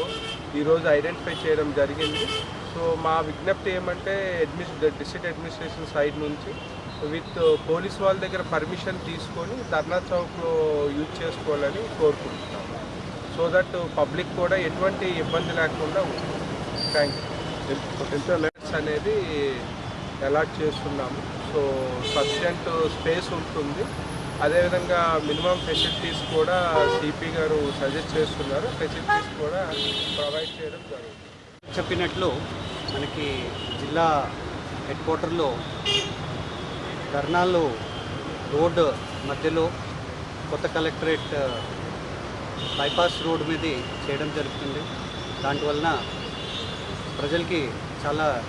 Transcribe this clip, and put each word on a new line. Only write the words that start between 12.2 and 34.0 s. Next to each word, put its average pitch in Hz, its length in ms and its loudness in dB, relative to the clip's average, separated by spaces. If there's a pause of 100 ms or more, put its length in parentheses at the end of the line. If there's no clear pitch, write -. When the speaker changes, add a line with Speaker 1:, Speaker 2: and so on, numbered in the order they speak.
Speaker 1:
So 160 80 2 (100)
that 185 180 6 (260)
పబ్లిక్ 151 420 2
కూడా 175 160 4
ఎటువంటి 185 500 2
ఇబ్బంది 165 560 0
లేకుండా 156 400 2
ఉంటుంది. - 440 -2 (480)
థ్యాంక్ 143 220 4
యూ. - 600 -4 (400)
ఎంత 143 160 0 (120)
లైట్స్ - 300 -2
అనేది 156 440 0 (1080)
అలాట్ 156 360 2
చేస్తున్నాము. 143 580 -2 (320)
So 151 100 2 (520)
సఫిషియెంట్ 147 560 0 (260)
స్పేస్ 170 380 0
ఉంటుంది. 147 500 -2 (640)
అదేవిధంగా 175 560 4 (260)
మినిమం 170 400 4
ఫెసిలిటీస్ 165 560 0 (120)
కూడా 160 220 6 (380)
సిపి 160 420 0
గారు 156 220 4 (200)
సజెస్ట్ 151 380 0
చేస్తున్నారు. 147 500 0 (140)
ఫెసిలిటీస్ 165 500 0 (100)
కూడా 160 200 0 (560)
ప్రొవైడ్ 156 400 -2
చేయడం 160 340 -8
జరుగుతుంది. - 840 -12
Speaker 2:
చెప్పినట్లు 175 520 0 (640)
మనకి 143 340 -2 (540)
జిల్లా 160 260 4 (800)